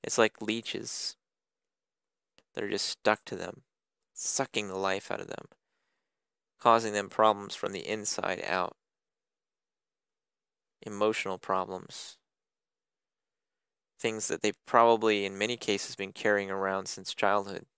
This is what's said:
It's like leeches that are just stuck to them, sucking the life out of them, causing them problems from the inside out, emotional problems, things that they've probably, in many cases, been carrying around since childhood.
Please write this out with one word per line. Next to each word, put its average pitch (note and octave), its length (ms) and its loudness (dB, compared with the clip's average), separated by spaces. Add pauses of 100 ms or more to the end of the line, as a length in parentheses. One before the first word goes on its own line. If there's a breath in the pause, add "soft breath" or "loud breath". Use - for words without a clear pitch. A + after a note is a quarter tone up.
It's - 160 -2
like A2 240 4
leeches - 720 -6 (1400)
that - 80 -6
are G2+ 80 -6
just G2+ 160 -2
stuck - 400 0
to - 100 -8
them, F2+ 260 -12 (500)
sucking - 560 -2
the F#2+ 80 -8
life F#2+ 340 -2
out - 100 -4
of - 80 -10
them, - 180 -12 (1120)
causing A2+ 320 6
them G2+ 160 -2
problems G2+ 480 2
from - 160 -6
the F#2+ 160 -8
inside G#2 580 -2
out, F2+ 300 -2 (2000)
emotional G#2 560 -2
problems, - 800 -4 (1800)
things A2 300 -2
that - 140 -2
they've G#2 220 -2
probably, A2 600 6
in G2 120 -6
many A2 200 -2
cases, - 400 -2
been F#2+ 160 -8
carrying G2+ 400 2
around F#2+ 340 -2
since - 280 -8
childhood. G2 500 0 (140)